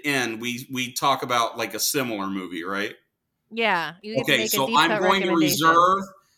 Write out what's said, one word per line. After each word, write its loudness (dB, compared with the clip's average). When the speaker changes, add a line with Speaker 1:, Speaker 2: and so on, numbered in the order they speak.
Speaker 1:
end, 0
we, -6
we -4
talk 0
about, 0
like, -4
a -8
similar -2
movie, -6
right? -4
Speaker 2:
Yeah, -2
you -10
get -2
to 2
Speaker 1:
Okay, 4
Speaker 2:
make 0
a -4
Speaker 1:
so 0
Speaker 2:
deep 0
Speaker 1:
I'm 4
Speaker 2:
cut 0
Speaker 1:
going 2
to 0
Speaker 2:
recommendation. 2
Speaker 1:
reserve, 6